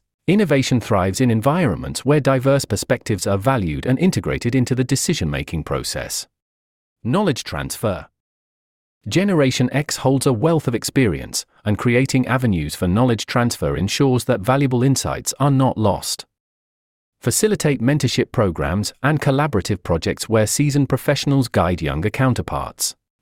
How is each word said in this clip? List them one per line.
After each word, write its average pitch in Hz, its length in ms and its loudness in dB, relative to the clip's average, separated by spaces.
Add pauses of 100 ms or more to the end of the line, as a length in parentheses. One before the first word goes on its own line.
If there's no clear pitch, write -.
(280)
"Innovation 151 520 2
thrives 98 400 0
in 127 120 4
environments 127 720 0
where 147 140 4
diverse 135 440 2
perspectives - 640 -2
are 101 140 0
valued 117 480 0
and 131 100 2
integrated 143 560 0
into 127 220 0
the 131 80 0
decision-making 80 800 -2
process." - 640 -6 (760)
Knowledge 160 400 0
transfer. 80 640 -6 (1000)
Generation 147 640 2
X - 260 -4
holds 135 300 0
a 135 60 4
wealth 151 340 0
of 120 80 0
experience, 101 720 -2 (180)
and 107 140 0
creating 127 480 2
avenues 107 480 0
for 92 120 -2
knowledge 110 380 2
transfer 113 500 0
ensures 123 500 0
that 117 160 0
valuable 127 420 2
insights 127 560 -2
are 139 100 2
not 131 300 2
lost. - 480 -2 (960)
Facilitate 156 600 0
mentorship 131 500 0
programs 87 720 -2
and 147 180 0
collaborative 135 640 -2
projects - 480 -4
where 110 160 2
seasoned 143 440 0
professionals 135 580 0
guide 87 340 0
younger 78 300 -2
counterparts. - 840 -4 (260)